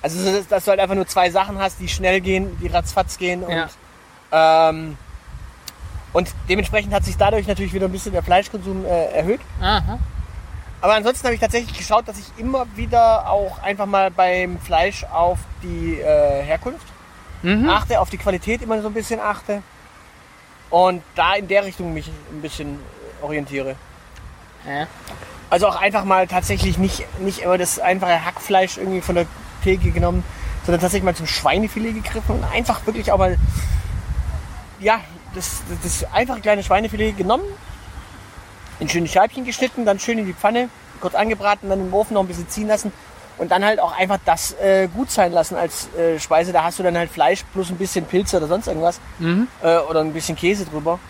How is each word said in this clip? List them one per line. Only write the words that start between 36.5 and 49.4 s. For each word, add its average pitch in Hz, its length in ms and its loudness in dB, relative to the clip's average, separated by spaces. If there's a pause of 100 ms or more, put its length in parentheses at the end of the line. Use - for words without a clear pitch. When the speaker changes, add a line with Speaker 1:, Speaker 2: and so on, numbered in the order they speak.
Speaker 1:
Schweinefilet 214 540 0
genommen, 214 280 0 (1400)
in 156 80 -6
schöne 170 200 0
Scheibchen 226 360 4
geschnitten, 247 400 -2
dann 202 140 2
schön 233 200 -2
in 208 80 -2
die 185 80 -6
Pfanne, 233 340 0 (320)
kurz 180 140 -4
angebraten, 202 540 0
dann 190 120 0
im 185 140 -4
Ofen 214 200 2
noch 202 80 4
ein 190 60 0
bisschen 170 200 -10
ziehen 214 200 -6
lassen 208 240 0 (460)
und 170 120 -4
dann 185 140 4
halt 214 160 4
auch 170 160 0
einfach 190 280 0
das, - 300 0
äh, 190 340 4
gut 220 220 -4
sein 180 220 2
lassen 170 240 2
als, - 380 -4
äh, 165 240 2
Speise. 170 340 2
Da 160 120 4
hast 170 140 -2
du 190 40 -4
dann 175 140 2
halt 170 140 0
Fleisch 165 420 2
plus 185 180 -4
ein 180 60 -6
bisschen 185 300 -2
Pilze 190 320 0
oder 156 80 0
sonst 180 220 0
irgendwas, 165 320 0 (180)
Speaker 2:
Mhm. 180 300 2 (140)